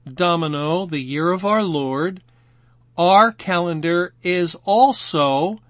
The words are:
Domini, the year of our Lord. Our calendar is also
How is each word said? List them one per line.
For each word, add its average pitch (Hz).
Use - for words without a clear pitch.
Domini, 160
the 160
year 143
of 185
our 214
Lord. 156
Our 196
calendar 175
is 180
also 196